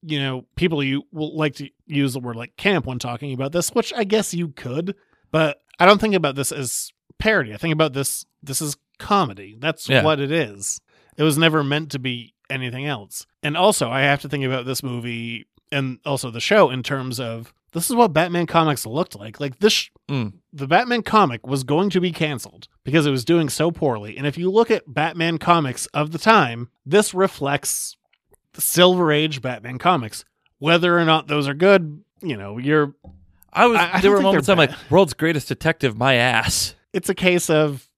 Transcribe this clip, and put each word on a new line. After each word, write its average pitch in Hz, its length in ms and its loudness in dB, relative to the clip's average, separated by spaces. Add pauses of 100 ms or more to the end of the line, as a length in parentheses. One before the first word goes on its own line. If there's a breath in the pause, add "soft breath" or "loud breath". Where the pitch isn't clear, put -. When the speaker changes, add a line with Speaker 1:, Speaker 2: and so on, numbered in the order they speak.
Speaker 1:
you 151 120 -4
know, 131 260 -6 (100)
people 165 280 0
you 135 180 -2 (100)
will 151 240 -6
like 156 200 -2
to 143 140 -14 (180)
use 139 260 0
the 135 60 -8
word, 123 160 -10
like, 117 220 -14
camp 190 280 0
when 123 140 -8
talking 127 340 -8
about 131 200 -4
this, 175 180 -2
which 226 240 -2
I 240 80 -2
guess 202 320 0
you 170 140 -4
could, 165 460 -8 (360)
but 156 300 0 (180)
I 175 80 8
don't 202 120 6
think 220 140 0
about 156 220 0
this 139 160 -4
as - 420 -8 (240)
parody. 170 360 0
I 104 40 -14
think 165 160 -2
about 156 200 2
this, 135 300 -4 (200)
this 139 180 -6
is 147 160 -6 (220)
comedy. 107 580 -2
That's 151 320 -6
Speaker 2:
Yeah. 127 140 4
Speaker 1:
what 151 160 2
it 139 120 -2
is. 107 480 -4 (380)
It 147 60 0
was 151 160 2
never 160 240 4
meant 147 280 -2
to 139 80 -6
be 123 360 -8 (160)
anything 127 340 -6
else. 120 400 -8 (160)
And 151 160 -4
also, 175 320 2
I 131 120 0
have 143 200 2
to 143 80 -12
think 139 160 -4
about 127 220 -4
this 131 160 -6
movie 117 640 -8 (240)
and 135 340 -4
also 139 240 -4
the 117 100 -10
show 190 300 4
in 127 140 -6
terms 131 360 -6
of, 117 320 -10 (200)
this 165 180 -4
is 247 60 -2
what 233 180 2
Batman 175 320 0
comics 160 400 0
looked 135 340 -6
like. 107 200 -16
Like, 139 200 -8
this 214 140 4
sh- - 160 -4 (180)
Speaker 2:
Mm. 120 260 -4 (200)
Speaker 1:
the 139 140 -10
Batman 233 340 2
comic 160 460 2
was 135 160 -4
going 156 260 0
to 180 100 0
be 175 120 -2
canceled 151 560 -8 (160)
because 147 240 2
it 143 40 2
was 127 140 -2
doing 165 240 2
so 165 220 -2
poorly. 113 460 -4
And 139 100 -4
if 143 100 -6
you 180 140 -2
look 226 180 2
at 214 140 0 (100)
Batman 165 460 -2
comics 156 480 0
of 151 240 -4
the 165 80 -6
time, 123 500 2 (160)
this 196 300 2
reflects - 840 -2 (560)
the - 80 -10
Silver 180 500 4
Age 151 300 0
Batman 123 380 -8
comics. 151 440 -2 (360)
Whether 170 380 4
or 170 60 4
not 160 240 2
those 147 220 0
are 143 60 -4
good, 165 460 4 (200)
you 151 160 -6
know, 101 220 -10
you're 143 340 0 (580)
Speaker 2:
I 202 140 4
was, 233 120 4
Speaker 1:
I, 175 180 0
I 180 40 2
Speaker 2:
there - 20 0
Speaker 1:
don't 247 100 6
Speaker 2:
were 208 60 6
Speaker 1:
think - 80 4
Speaker 2:
moments 151 220 4
Speaker 1:
they're 202 60 6
Speaker 2:
I'm 180 60 4
like, 143 100 6
Speaker 1:
bad. - 220 -10
Speaker 2:
"World's 175 220 4
greatest 156 360 -2
detective, 131 480 -2
my 131 160 2
ass." 117 600 0 (180)
Speaker 1:
It's 185 160 -6
a 190 60 0
case 180 340 0
of 151 360 0 (120)